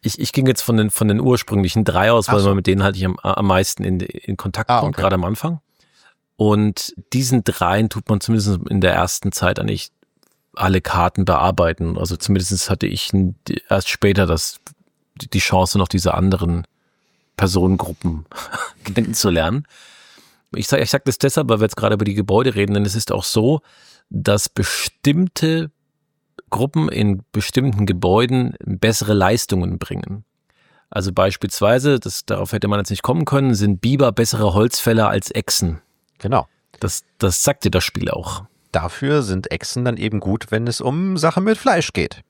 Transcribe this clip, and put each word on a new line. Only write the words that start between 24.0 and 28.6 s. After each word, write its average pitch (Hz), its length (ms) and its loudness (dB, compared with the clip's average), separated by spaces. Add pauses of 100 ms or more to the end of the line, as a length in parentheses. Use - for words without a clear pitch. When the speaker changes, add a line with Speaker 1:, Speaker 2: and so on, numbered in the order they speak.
Speaker 1:
dass 101 400 0
bestimmte 160 1200 -2 (800)
Gruppen 147 380 0
in 104 420 0
bestimmten 107 560 0
Gebäuden 110 680 2 (100)